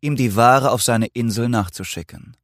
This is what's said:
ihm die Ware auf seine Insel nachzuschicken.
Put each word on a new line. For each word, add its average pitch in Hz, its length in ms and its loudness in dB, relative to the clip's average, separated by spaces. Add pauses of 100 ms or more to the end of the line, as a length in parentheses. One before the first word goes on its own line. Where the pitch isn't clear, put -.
ihm 147 160 -4
die 123 180 0
Ware 127 360 4
auf 117 120 0
seine 113 260 0
Insel 117 420 -4
nachzuschicken. - 920 -8